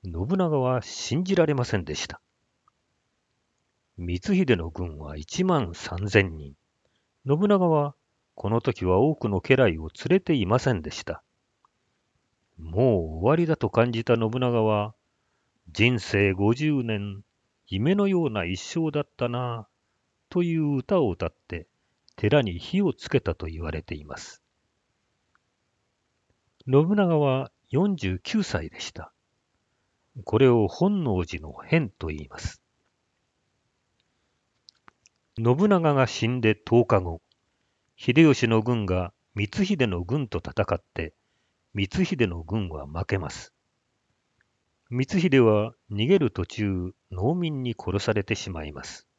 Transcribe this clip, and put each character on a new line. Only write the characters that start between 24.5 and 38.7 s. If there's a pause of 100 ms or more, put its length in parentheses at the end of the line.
信
長
は (160)
四
十
九
歳
で
し
た。 (1120)
こ
れ
を
本
能
寺
の (140)
変
と
言
い
ま
す。 (2750)
信
長
が
死
ん
で
十
日
後、 (760)
秀
吉
の
軍